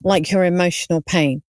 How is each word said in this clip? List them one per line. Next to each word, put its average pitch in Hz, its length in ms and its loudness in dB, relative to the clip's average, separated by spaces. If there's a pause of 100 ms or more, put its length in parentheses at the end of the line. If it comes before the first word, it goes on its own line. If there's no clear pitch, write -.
like 185 280 0
your 185 140 2
emotional 175 560 0
pain? 147 480 -2